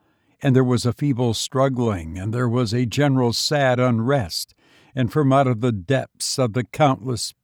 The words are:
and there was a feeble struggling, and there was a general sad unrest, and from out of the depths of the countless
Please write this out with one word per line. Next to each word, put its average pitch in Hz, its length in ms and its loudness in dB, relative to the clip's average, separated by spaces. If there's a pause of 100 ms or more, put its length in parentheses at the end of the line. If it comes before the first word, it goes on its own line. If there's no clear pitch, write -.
(440)
and 135 120 4
there 131 80 6
was 123 220 0
a 117 80 0
feeble 123 400 -2
struggling, 117 880 -2
and 104 120 -6
there 123 180 -2
was 117 220 0
a 123 140 0
general 131 480 2
sad 131 460 0
unrest, 120 760 0 (400)
and 127 180 -2
from 139 220 2
out 135 140 4
of 113 140 -2
the 123 100 2
depths 117 640 -4
of 123 160 0
the 123 100 -2
countless 127 680 -2 (100)